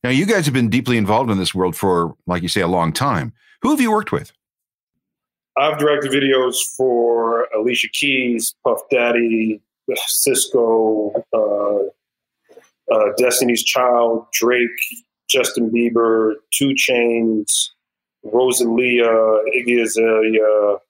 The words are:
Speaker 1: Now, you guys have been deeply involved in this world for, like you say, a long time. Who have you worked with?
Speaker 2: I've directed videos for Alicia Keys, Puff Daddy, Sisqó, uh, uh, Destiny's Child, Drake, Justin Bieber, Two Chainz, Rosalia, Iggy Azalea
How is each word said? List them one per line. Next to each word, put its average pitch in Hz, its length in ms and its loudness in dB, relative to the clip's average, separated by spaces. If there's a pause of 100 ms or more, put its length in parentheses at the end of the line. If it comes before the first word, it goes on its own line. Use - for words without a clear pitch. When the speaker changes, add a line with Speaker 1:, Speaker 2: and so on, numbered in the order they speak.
Speaker 1:
Now, 123 80 -2
you 139 160 2
guys 196 200 2
have 139 80 0
been 117 160 2
deeply 123 280 0
involved 110 320 0
in 101 80 2
this 90 160 -4
world 92 220 0
for, 87 400 0 (100)
like 90 160 -2
you 87 60 -4
say, 98 140 -2
a 85 40 0
long 85 260 0
time. 117 400 -4 (300)
Who 254 80 0
have 302 100 0
you 233 120 2
worked 208 180 -2
with? - 220 -6 (1200)
Speaker 2:
I've 147 220 0
directed 143 320 0
videos 131 460 2 (200)
for 117 720 2 (100)
Alicia 113 360 0
Keys, 127 720 -2
Puff 117 160 0 (100)
Daddy, 117 680 0 (280)
Sisqó, 113 1300 0 (100)
uh, - 1600 -6
uh, 107 240 2
Destiny's 120 460 0
Child, 120 720 0
Drake, 120 360 0 (600)
Justin 120 400 0
Bieber, 113 640 2 (180)
Two 139 180 0
Chainz, 117 1000 0 (560)
Rosalia, 120 800 0 (520)
Iggy 120 240 0
Azalea 110 1000 2 (120)